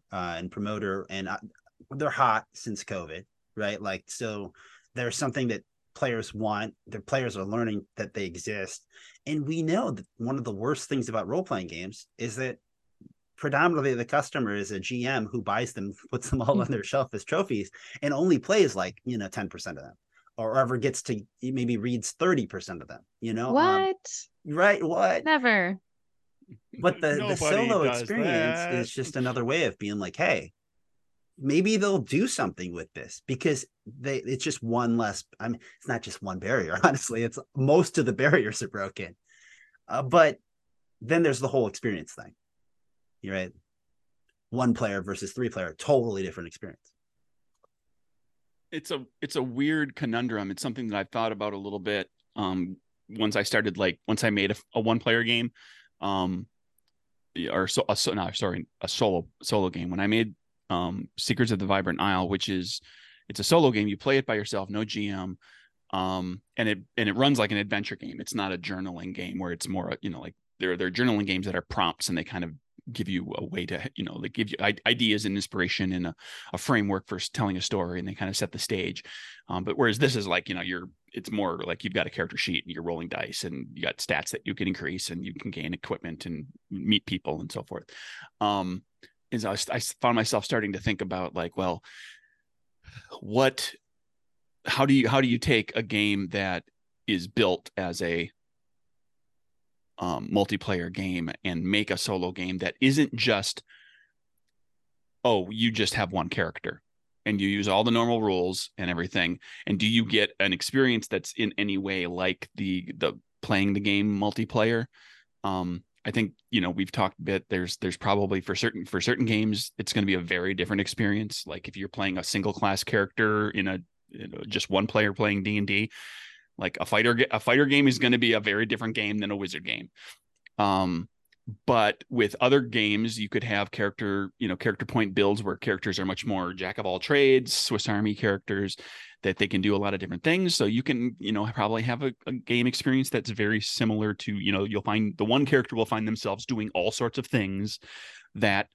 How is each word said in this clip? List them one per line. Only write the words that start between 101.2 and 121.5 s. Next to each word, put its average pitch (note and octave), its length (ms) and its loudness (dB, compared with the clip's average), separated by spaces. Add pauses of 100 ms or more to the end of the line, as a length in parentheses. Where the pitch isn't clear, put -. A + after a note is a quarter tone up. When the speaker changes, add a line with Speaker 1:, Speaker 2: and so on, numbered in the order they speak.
Speaker 3:
and F2 200 -2
make G2+ 280 2
a F#2 60 0
solo F#2 340 -2
game F#2 280 -4
that F#2 220 -4
isn't C#3 320 6
just, A2 480 0 (1600)
oh, G2+ 280 4
you A2+ 200 0
just G#2+ 220 0
have F#2+ 180 0
one F2+ 160 0
character - 540 -4 (460)
and G#2 120 2
you G2 80 0
use G2+ 200 0
all G2+ 160 4
the A#2 80 4
normal A#2 280 2
rules F#2 600 0
and F2+ 100 -2
everything? F2 500 -2 (280)
And G2+ 100 2
do G2+ 80 2
you A2+ 180 4
get G#2+ 360 2
an F#2+ 140 2
experience A#2+ 540 2
that's - 300 -4
in A2 200 0
any G2+ 200 0
way F#2+ 300 -2
like F#2 480 -2
the, F#2 420 -4
the D2 160 0 (300)
playing G2+ 300 2
the G2+ 60 2
game G2+ 400 2
multiplayer? A2+ 680 0 (560)
Um, F2+ 400 -2 (200)
I - 60 -6
think, A2 220 0 (180)
you G#2+ 120 2
know, F2 100 0
we've F#2+ 200 -2
talked F#2+ 280 0
a - 40 -12
bit, G2 260 0
there's, F2+ 280 -2
there's F2+ 200 -2
probably G2 440 2
for F#2 140 -2
certain, G#2 300 -2
for F2+ 160 -4
certain B2 240 2
games, G#2+ 520 0
it's - 160 -6
gonna G#2 140 2
be G2 80 2
a F2+ 40 0
very F2+ 360 -2
different F#2+ 260 0
experience. G#2 640 -2
Like, E2+ 220 -12